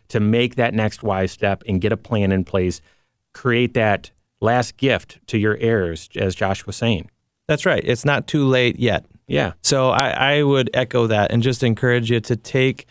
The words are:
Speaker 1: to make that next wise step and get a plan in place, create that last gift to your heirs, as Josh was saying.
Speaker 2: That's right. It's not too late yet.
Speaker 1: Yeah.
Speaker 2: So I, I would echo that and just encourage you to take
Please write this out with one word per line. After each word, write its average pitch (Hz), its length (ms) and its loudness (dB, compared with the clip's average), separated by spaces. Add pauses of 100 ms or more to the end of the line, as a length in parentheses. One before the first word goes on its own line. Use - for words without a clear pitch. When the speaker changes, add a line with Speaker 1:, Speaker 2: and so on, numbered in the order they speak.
Speaker 1:
to - 100 -2
make 113 380 2
that 117 180 0
next 107 300 -2
wise 95 260 0
step 98 380 -4
and 95 120 0
get 104 120 0
a 104 40 0
plan 101 360 0
in 95 100 0
place, 92 380 -2 (520)
create 120 420 -2
that 107 360 0 (300)
last 117 360 0
gift - 520 -2
to 117 100 -2
your 107 220 2
heirs, 98 560 -2
as 95 180 -2
Josh 95 320 -4
was 98 80 -8
saying. 113 340 -2 (380)
Speaker 2:
That's 151 180 -2
right. 151 200 2
It's 120 200 -2
not 143 220 0
too 147 180 0
late 127 360 2
yet. 107 240 0 (240)
Speaker 1:
Yeah. 131 240 -2 (100)
Speaker 2:
So 131 280 2
I, 131 200 0
I 143 320 0
would 135 320 2
echo 123 320 0
that 107 240 2
and 117 120 2
just 127 200 0
encourage 120 480 0
you 120 100 2
to 113 160 -2
take 131 540 -2